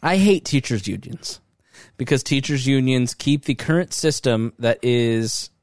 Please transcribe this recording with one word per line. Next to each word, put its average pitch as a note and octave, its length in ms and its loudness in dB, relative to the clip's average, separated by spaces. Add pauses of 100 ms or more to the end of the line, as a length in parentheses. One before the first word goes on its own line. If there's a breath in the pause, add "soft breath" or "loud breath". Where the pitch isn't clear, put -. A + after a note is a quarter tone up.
I F3 140 2
hate G3 280 4
teachers' A#2+ 440 -2
unions - 500 -10 (580 loud breath)
because C3 280 -2
teachers' C#3 420 -2
unions C3 480 2
keep C#3+ 300 0
the C3+ 100 0
current E3 400 -2
system A#2 640 0
that A#2 240 0
is A#2 680 0 (120)